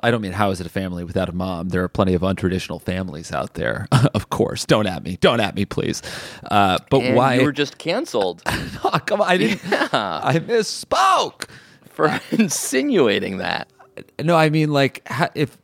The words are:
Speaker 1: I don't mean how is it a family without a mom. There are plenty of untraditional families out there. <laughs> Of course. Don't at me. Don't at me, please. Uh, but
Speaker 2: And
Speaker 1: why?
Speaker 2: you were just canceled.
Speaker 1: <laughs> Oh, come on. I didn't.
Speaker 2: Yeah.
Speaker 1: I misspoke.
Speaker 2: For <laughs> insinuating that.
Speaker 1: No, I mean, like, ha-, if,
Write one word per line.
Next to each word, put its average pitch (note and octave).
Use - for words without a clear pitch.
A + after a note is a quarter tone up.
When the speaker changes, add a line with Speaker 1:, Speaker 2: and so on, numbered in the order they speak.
Speaker 1:
I A#2
don't A#2
mean G2
how G2+
is F2+
it F2
a -
family F2+
without F2+
a E2
mom. F2+
There F2+
are F2
plenty F#2+
of E2+
untraditional F2+
families F2+
out C2+
there. A#1
<laughs> B2+
Of G#2
course. -
Don't A2
at F2
me. F#2
Don't A#2+
at G2
me, G2+
please. -
Uh, G2
but C3+
Speaker 2:
And B2+
Speaker 1:
why? B2+
Speaker 2:
you C3
were D3
just C#3+
canceled. B2+
Speaker 1:
<laughs> -
Oh, -
come G3+
on. F#3
I F#3
didn't. G#3
Speaker 2:
Yeah. -
Speaker 1:
I A2
misspoke. C4
Speaker 2:
For -
<laughs> -
insinuating C#3+
that. F2
Speaker 1:
No, E3
I D#3
mean, D3+
like, C#3
ha-, D3
if, -